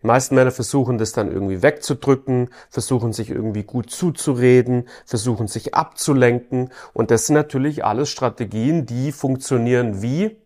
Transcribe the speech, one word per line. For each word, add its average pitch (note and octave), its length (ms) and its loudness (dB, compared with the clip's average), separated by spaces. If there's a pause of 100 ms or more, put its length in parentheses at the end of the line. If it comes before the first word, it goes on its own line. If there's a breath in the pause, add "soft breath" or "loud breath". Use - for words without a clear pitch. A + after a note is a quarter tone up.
Die A2+ 40 0
meisten C3 260 2
Männer C3 160 6
versuchen, B2 480 -2
das G#2+ 140 -4
dann G2+ 200 -2
irgendwie F#2+ 300 -2
wegzudrücken, C3+ 880 0 (180 loud breath)
versuchen, A#2 460 -2
sich A2 160 -8
irgendwie G#2+ 320 -4
gut A#2+ 280 -6
zuzureden, B2 960 2 (200 loud breath)
versuchen, A2 420 -2
sich - 260 -8
abzulenken. B2+ 920 0 (240 loud breath)
Und A2+ 180 -2
das A2+ 160 2
sind D3 80 2
natürlich D3+ 520 0
alles A#2+ 240 -2
Strategien, A#2+ 760 -2
die B2+ 280 -4
funktionieren B2 920 0
wie? F3 440 -2